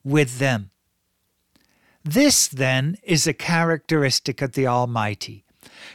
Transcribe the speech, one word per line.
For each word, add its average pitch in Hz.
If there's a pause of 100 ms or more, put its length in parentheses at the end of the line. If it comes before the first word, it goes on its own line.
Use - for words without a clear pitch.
with 135
them. 120 (1300)
This, 247
then, 131
is 160
a 151
characteristic 160
of 135
the 135
Almighty. 117 (500)